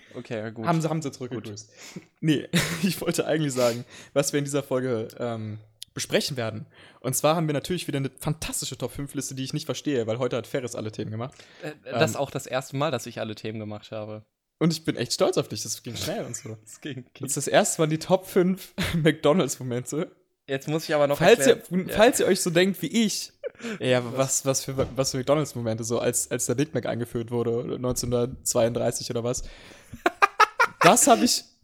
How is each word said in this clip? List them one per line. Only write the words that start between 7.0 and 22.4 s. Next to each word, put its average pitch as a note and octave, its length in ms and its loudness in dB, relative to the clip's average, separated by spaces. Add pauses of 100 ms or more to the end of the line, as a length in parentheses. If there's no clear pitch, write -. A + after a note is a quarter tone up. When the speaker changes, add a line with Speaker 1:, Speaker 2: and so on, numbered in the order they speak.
Speaker 2:
zwar D3+ 220 4
haben E3 100 0
wir D#3 60 0
natürlich E3 340 -2
wieder C#3+ 100 -4
eine C3+ 220 -2
fantastische - 580 -6
Top-fünf-Liste, C#3 560 -8
die C3 120 -6
ich C3 80 -8
nicht D3+ 120 -4
verstehe, B2+ 420 0
weil A#2 120 -2
heute C3 160 0
hat A2+ 100 -4
Ferris B2+ 300 -6
alle A2 160 -6
Themen A2 180 -8
gemacht. A2 240 -8 (300)
Speaker 1:
Äh, D3+ 80 -8 (180)
das A#2+ 260 2
Speaker 2:
Ähm, - 40 -4
Speaker 1:
auch C3+ 120 -2
das - 160 -6
erste C3 280 -6
Mal, D3 160 0
dass A#2+ 140 -4
ich A#2+ 160 -10
alle A2 120 -6
Themen A2 260 -8
gemacht G#2+ 320 -10
habe. G#2+ 340 -10 (340)
Speaker 2:
Und D#3+ 140 2
ich D#3 100 -8
bin - 140 -4
echt B2 160 -4
stolz G#3 240 2
auf C#3+ 100 0
dich, G#2+ 160 -8
das - 200 -8
ging A#2+ 120 -10
schnell D3+ 300 -6
und B2 100 -10
so. A2 240 -12
Speaker 1:
<laughs> - 60 -20
Das - 160 -20
ging, C#3+ 140 -10
ging. B2 100 -12 (160)
Speaker 2:
Das B2+ 80 -6
ist - 80 -2
das C#3 100 -4
erste E3+ 340 4
Mal D#3 60 4
die D#3 120 0
Top F#3 280 0
fünf F#3 460 2 (120)
<laughs> - 160 -2
McDonalds-Momente. D3 1080 2 (360)
Speaker 1:
Jetzt C3+ 200 -4
muss D#3 160 0
ich D#3+ 100 -2
aber D3 140 6
noch C#3+ 100 0
Speaker 2:
Falls F#3+ 300 8
Speaker 1:
erklären, - 400 2
Speaker 2:
ihr, - 60 -6
Speaker 1:
ja. - 40 0
Speaker 2:
falls A#3 220 6
ihr F3+ 80 4
euch F#3+ 140 4